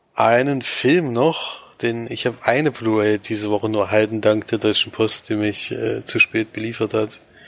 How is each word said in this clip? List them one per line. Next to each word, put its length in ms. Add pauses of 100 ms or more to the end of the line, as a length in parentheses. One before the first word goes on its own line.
(140)
einem 480
Film 500
noch, 680
denn 320
ich 160
habe 160
eine 280
Blu-ray 480
diese 320
Woche 180
nur 160
erhalten, 360
dank 280
der 100
Deutschen 340
Post, 360
die 60
mich, 380
äh, 320
zu 140
spät 340
beliefert 420
hat. 260 (280)